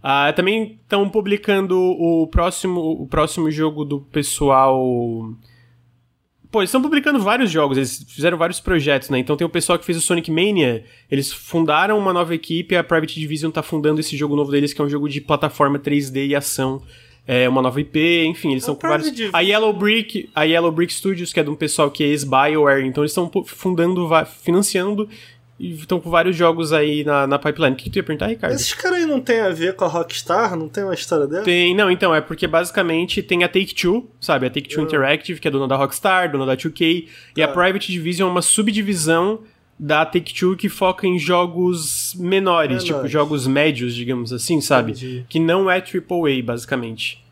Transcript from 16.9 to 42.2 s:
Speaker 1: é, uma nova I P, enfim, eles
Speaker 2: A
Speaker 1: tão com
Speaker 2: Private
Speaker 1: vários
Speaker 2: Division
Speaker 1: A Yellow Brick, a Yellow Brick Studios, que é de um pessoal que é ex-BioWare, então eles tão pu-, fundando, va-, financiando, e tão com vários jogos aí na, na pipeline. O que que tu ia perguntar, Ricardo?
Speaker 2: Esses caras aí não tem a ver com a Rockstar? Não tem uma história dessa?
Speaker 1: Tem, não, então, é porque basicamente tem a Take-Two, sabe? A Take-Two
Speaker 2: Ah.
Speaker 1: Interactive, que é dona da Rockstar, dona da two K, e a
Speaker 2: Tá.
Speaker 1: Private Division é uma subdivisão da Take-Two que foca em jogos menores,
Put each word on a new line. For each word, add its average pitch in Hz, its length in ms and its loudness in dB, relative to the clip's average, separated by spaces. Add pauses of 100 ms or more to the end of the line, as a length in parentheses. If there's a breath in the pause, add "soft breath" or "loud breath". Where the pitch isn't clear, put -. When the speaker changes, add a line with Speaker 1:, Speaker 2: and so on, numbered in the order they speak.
Speaker 1:
é, 127 200 2
uma 131 140 4
nova 127 180 0
I 151 40 -2
P, 165 420 2
enfim, 156 280 -2
eles 131 100 -2
Speaker 2:
A - 40 -4
Speaker 1:
tão 151 80 -2
com - 60 -16
Speaker 2:
Private 320 200 0
Speaker 1:
vários 294 140 -4
Speaker 2:
Division 220 200 -4
Speaker 1:
A 170 60 4
Yellow 208 320 2
Brick, 214 600 0
a 151 100 0
Yellow 165 280 2
Brick 170 200 -2
Studios, 180 400 -4
que - 80 0
é 151 40 2
de 147 80 -2
um 151 40 -4
pessoal 147 360 0
que 151 120 -4
é 147 40 2
ex-BioWare, 143 760 4
então 131 200 0
eles 151 100 -2
tão 175 140 0
pu-, - 180 -2
fundando, 175 600 0
va-, 160 180 4
financiando, 202 840 0 (540 loud breath)
e 175 120 -8 (120)
tão 180 140 0
com 170 100 -8
vários 170 280 4
jogos 165 340 2
aí 151 320 2
na, 143 240 2
na 139 100 2
pipeline. 147 360 2
O - 20 -2
que - 80 -16
que - 60 -8
tu - 80 -10
ia 190 60 0
perguntar, 156 240 -4
Ricardo? 220 280 -2
Speaker 2:
Esses - 180 -4
caras 359 260 -2
aí 330 60 2
não 285 140 0
tem 226 220 0
a 196 80 2
ver 175 260 -2
com 190 80 -2
a 170 60 2
Rockstar? 175 680 -2
Não 160 140 -6
tem 202 160 -6
uma 185 80 -4
história 151 340 0
dessa? 175 160 -4
Speaker 1:
Tem, 175 320 2
não, 202 160 4
então, 175 240 2
é 151 60 2
porque 165 260 -6
basicamente 170 760 0
tem 175 220 0
a 175 60 2
Take-Two, 190 600 -2 (120)
sabe? 131 240 0
A 127 40 0
Take-Two - 300 -6
Speaker 2:
Ah. 156 80 0
Speaker 1:
Interactive, 151 500 0
que 156 120 -4
é - 20 -2
dona 135 160 -2
da 135 80 2
Rockstar, 175 560 0
dona 135 140 -2
da 131 100 2
two 156 160 -6
K, 165 380 -2 (260 loud breath)
e 156 80 2
a 151 60 2
Speaker 2:
Tá. 139 40 -6
Speaker 1:
Private 190 380 0
Division 180 380 -2
é - 20 0
uma 175 100 0
subdivisão 202 1000 0 (360 loud breath)
da 151 280 2
Take-Two 185 500 -2
que 190 140 -4
foca 185 360 -2
em 180 140 2
jogos 175 960 -2
menores, 175 680 0